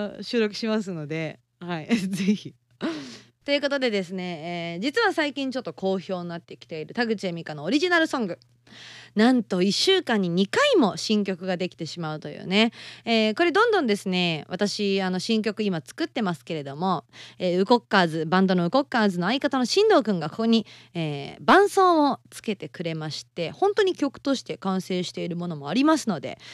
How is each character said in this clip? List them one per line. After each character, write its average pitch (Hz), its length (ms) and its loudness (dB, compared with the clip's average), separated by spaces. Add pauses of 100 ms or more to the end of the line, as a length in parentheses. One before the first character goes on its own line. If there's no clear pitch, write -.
(140)
の、 208 100 -12
収 240 160 -2
録 208 160 0
し 226 120 -6
ま 220 140 0
す 190 100 -8
の 156 160 -8
で、 156 320 -6 (200)
は 175 220 -8
い、 - 100 -14
<laughs> 196 160 0
ぜ 196 280 0
ひ。 - 180 -10 (920)
と 277 80 -4
い 285 60 2
う 277 40 -4
こ 285 80 0
と 277 100 -2
で 254 100 0
で 202 140 -2
す 175 100 -14
ね、 175 640 -8
え - 20 -10
ー、 - 40 -8
実 294 200 -2
は 403 100 2
最 294 220 -2
近 269 180 -6
ち 254 60 -6
ょ - 40 -6
っ - 20 -8
と 165 100 -10
好 190 260 -2
評 180 240 -8
に 175 60 -10
な 170 80 -10
っ 165 40 -14
て - 140 -18
き - 120 -20
て 160 140 -10
い 151 40 -10
る 147 80 -16
田 233 140 -2
口 202 200 -2
恵 170 60 -6
美 170 100 -8
香 156 120 -10
の 143 80 -12
オ 165 60 -4
リ 277 100 4
ジ 359 100 0
ナ 349 100 4
ル 320 80 2
ソ 285 120 -4
ン 214 80 -2
グ。 170 120 -8 (760)
な 233 180 6
ん 247 80 2
と 185 220 0
一 196 80 2
週 370 320 2
間 214 180 0
に 180 80 0
二 185 160 2
回 539 320 4
も 233 180 4
新 208 280 0
曲 185 240 -6
が 180 100 -2
で 180 120 -4
き - 60 -20
て 160 120 -8
し - 120 -12
ま 156 180 -6
う - 20 -12
と 151 100 -12
い - 80 -12
う - 80 -12
ね。 214 260 4 (320)
え 220 280 2
ー、 - 20 0
こ 330 100 2
れ 349 80 2
ど 415 140 4
ん 480 60 4
ど 392 100 4
ん 254 60 0
で 202 80 2
す 196 120 -6
ね、 180 400 0
私、 196 540 -2
あ 185 80 0
の、 185 80 -2
新 220 240 0
曲 214 220 -2
今 185 200 -2
作 - 200 -8
っ 330 40 -2
て 277 140 -6
ま 180 140 0
す - 100 -16
け 175 80 -8
れ 151 100 -6
ど 139 120 -12
も、 175 300 -2 (340)
え 180 180 0
ー、 190 40 4
ウ 196 40 2
コ 247 120 6
ッ 226 120 -2
カ 196 120 6
ー 175 60 6
ズ、 160 200 -2
バ 180 140 4
ン 190 40 6
ド 185 80 4
の 180 140 4
ウ - 20 -2
コ 262 120 2
ッ 285 60 -2
カ 240 140 0
ー 208 80 4
ズ 175 100 -2
の 170 60 0
相 247 140 0
方 277 180 -2
の 254 80 0
進 415 240 4
藤 311 140 6
く 208 100 0
ん 175 60 -2
が 156 100 -4
こ - 80 -14
こ 226 80 -2
に、 226 220 4 (260)
え 156 460 -6
ー、 151 40 -18
伴 349 260 8
奏 330 420 4
を - 80 -4 (100)
つ - 140 -18
け 208 120 -4
て 156 140 -12
く - 140 -10
れ 165 100 -4
ま 156 160 -6
し - 160 -10
て、 165 240 -6
本 392 240 0
当 427 80 2
に 370 140 2
曲 - 260 -4
と 277 140 0
し - 80 -6
て - 160 -10
完 190 220 -2
成 185 200 -4
し 170 100 -8
て 175 140 -8
い 175 40 -6
る 175 60 -6
も 175 120 -6
の 165 80 -6
も 143 140 -10
あ 160 40 -4
り 262 100 2
ま 311 140 6
す - 100 -6
の 170 120 0
で、 - 180 -10 (160)